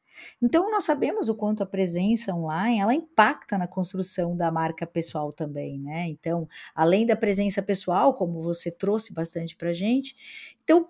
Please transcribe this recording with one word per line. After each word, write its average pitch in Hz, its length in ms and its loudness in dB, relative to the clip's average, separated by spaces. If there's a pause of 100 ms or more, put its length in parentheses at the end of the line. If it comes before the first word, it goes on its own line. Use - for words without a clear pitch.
(420)
Então, 330 280 4
nós 427 140 0
sabemos 294 440 0
o 220 60 0
quanto 214 280 -2
a 196 40 0
presença 190 680 0
online, 175 460 0
ela 214 140 4
impacta 254 640 2
na 180 80 0
construção 180 680 -4
da 170 140 0
marca 165 360 -2
pessoal 160 460 -4
também, 143 460 -8
né? 151 300 -6
Então, 165 400 -4 (260)
além 180 320 4
da 226 100 4
presença 202 460 0
pessoal, 202 520 2
como 170 280 -4
você 170 280 -4
trouxe 202 420 -2
bastante 165 440 -6
pra 170 160 -2
gente, 233 420 -2 (480)
então, 330 280 6